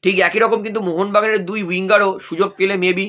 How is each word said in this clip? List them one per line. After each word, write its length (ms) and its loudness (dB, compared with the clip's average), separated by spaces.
ঠিক 120 2
একই 180 0
রকম 180 2
কিন্তু 260 -4
মোহনবাগানের 600 0
দুই 140 -6
উইঙ্গারও 480 2
সুযোগ 220 -2
পেলে 240 0
maybe 260 0